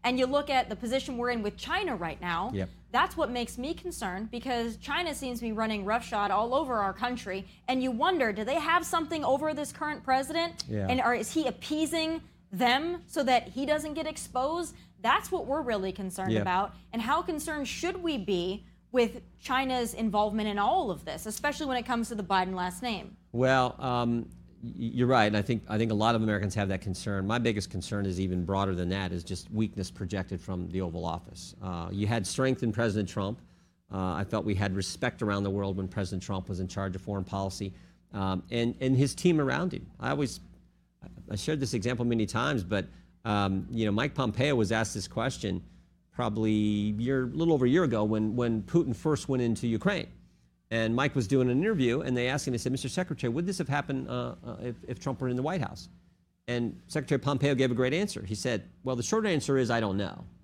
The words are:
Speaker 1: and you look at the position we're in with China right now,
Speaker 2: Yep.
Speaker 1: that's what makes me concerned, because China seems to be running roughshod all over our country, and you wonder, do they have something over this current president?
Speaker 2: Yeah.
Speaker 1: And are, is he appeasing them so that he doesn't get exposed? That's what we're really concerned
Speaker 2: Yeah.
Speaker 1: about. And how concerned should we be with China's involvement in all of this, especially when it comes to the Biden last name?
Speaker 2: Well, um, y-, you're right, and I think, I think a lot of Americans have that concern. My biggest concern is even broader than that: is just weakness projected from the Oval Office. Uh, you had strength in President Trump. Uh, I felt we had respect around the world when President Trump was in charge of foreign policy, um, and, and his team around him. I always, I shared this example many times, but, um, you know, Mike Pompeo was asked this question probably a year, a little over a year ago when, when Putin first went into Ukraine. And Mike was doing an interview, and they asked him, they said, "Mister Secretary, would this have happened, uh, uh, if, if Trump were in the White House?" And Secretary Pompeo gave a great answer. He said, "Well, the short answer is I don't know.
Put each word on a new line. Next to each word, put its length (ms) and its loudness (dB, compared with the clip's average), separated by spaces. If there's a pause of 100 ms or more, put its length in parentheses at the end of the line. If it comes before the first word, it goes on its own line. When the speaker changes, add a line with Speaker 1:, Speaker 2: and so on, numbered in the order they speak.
Speaker 1:
and 140 2
you 80 4
look 240 0
at 180 4
the 80 -4
position 420 -2
we're 120 0
in 120 0
with 140 -4
China 380 -2
right 260 -6
now, 340 -2
Speaker 2:
Yep. 140 -2 (220)
Speaker 1:
that's 260 2
what 140 0
makes 260 -4
me 160 -4
concerned, 580 -6
because 480 -2
China 360 -2
seems 240 -6
to 60 -6
be 80 -2
running 320 0
roughshod 460 0
all 240 2
over 220 2
our 160 2
country, 540 -4 (220)
and 140 2
you 80 2
wonder, 420 4
do 120 -2
they 140 0
have 260 2
something 400 0
over 300 2
this 180 -4
current 300 -4
president? 680 0
Speaker 2:
Yeah. 200 0
Speaker 1:
And 120 4
are, 140 4
is 180 -2
he 140 2
appeasing 760 0 (300)
them 560 2
so 160 -2
that 260 4
he 160 -4
doesn't 300 0
get 120 -4
exposed? 680 -4 (280)
That's 280 2
what 160 -2
we're 160 0
really 300 -2
concerned 400 -4
Speaker 2:
Yeah. 80 4
Speaker 1:
about. 340 0 (180)
And 80 -2
how 220 2
concerned 460 -4
should 340 -4
we 160 -2
be 460 -2 (260)
with 320 2 (180)
China's 540 0
involvement 540 2
in 100 0
all 320 4
of 140 -4
this, 220 -8
especially 400 -4
when 120 0
it 60 -4
comes 240 -2
to 60 -8
the 80 -6
Biden 320 2
last 280 -4
name? 340 -6 (160)
Speaker 2:
Well, 480 4
um, 480 0 (340)
y-, 140 -10
you're 300 0
right, 180 8
and 120 4
I 40 6
think, 260 0
I 120 0
think 120 2
a 40 2
lot 200 4
of 80 2
Americans 340 0
have 120 2
that 140 -2
concern. 440 -2
My 120 0
biggest 320 0
concern 340 -4
is 160 -2
even 240 0
broader 300 2
than 160 -2
that: 200 -2
is 140 -4
just 260 -8
weakness 400 -2
projected 520 -6
from 260 -6
the 140 -4
Oval 240 -4
Office. 560 -8
Uh, 280 -6
you 160 -2
had 200 0
strength 360 0
in 80 0
President 380 0
Trump. 320 -4 (500)
Uh, 220 -2
I 120 -2
felt 200 -2
we 100 0
had 220 0
respect 460 -4
around 220 2
the 60 0
world 280 -2
when 100 -4
President 340 -4
Trump 280 -4
was 100 -4
in 80 -2
charge 260 -4
of 60 -8
foreign 240 -4
policy, 480 -4 (400)
um, 380 0
and, 320 0
and 120 4
his 200 4
team 260 4
around 320 0
him. 140 -8 (140)
I 100 -2
always, 300 -2 (880)
I 60 -4
shared 240 -2
this 120 -2
example 320 -2
many 220 2
times, 360 0
but, 220 -2 (400)
um, 460 2
you 160 0
know, 60 2
Mike 220 0
Pompeo 400 2
was 160 4
asked 220 0
this 160 -6
question 540 -2 (520)
probably 360 0
a 520 2
year, 200 2
a 60 0
little 260 2
over 100 4
a 40 8
year 160 6
ago 200 4
when, 320 2
when 280 2
Putin 300 2
first 360 0
went 120 2
into 240 0
Ukraine. 400 0 (640)
And 240 2
Mike 200 2
was 120 2
doing 220 4
an 100 4
interview, 440 2
and 120 -2
they 140 2
asked 180 -2
him, 60 -2
they 60 -2
said, 120 -2
"Mister 200 -2
Secretary, 420 -2
would 140 0
this 100 -2
have 120 -4
happened, 420 -2
uh, 240 -4 (120)
uh, 160 -8
if, 140 -6 (100)
if 140 -8
Trump 220 -4
were 60 0
in 80 0
the 60 -2
White 200 -2
House?" 260 -8 (600)
And 380 -2
Secretary 320 0
Pompeo 360 2
gave 160 4
a 40 2
great 200 2
answer. 320 -2
He 80 -2
said, 300 -2 (200)
"Well, 100 0
the 80 -2
short 240 2
answer 300 2
is 140 4
I 100 4
don't 160 2
know. 260 -4 (220)